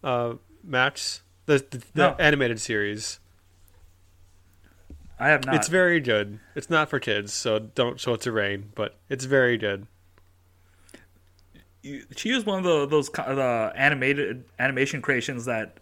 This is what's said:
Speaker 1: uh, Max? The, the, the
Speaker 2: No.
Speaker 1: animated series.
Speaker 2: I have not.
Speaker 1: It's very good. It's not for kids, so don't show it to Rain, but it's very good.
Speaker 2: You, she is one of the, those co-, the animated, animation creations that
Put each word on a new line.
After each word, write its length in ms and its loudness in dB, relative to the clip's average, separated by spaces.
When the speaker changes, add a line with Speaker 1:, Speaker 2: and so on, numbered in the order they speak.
Speaker 1:
uh, 300 -2
Max? 600 0
The, 120 6
the, 100 -10
the 60 -14
Speaker 2:
No. 260 4
Speaker 1:
animated 400 4
series. 580 -4
Speaker 2:
I 100 2
have 160 4
not. 100 0
Speaker 1:
It's 140 2
very 320 4
good. 400 0
It's 120 -10
not 220 2
for 80 -2
kids, 340 -2
so 280 0
don't 400 -2
show 140 -2
it 80 -8
to 100 -4
Rain, 420 -4
but 220 -6
it's 160 -6
very 320 4
good. 300 -4
Speaker 2:
You, 220 -16
she 140 -4
is 140 0
one 140 0
of 60 -4
the, 220 4
those 220 2
co-, 260 -4
the 420 0
animated, 680 0
animation 420 0
creations 440 -2
that 380 -4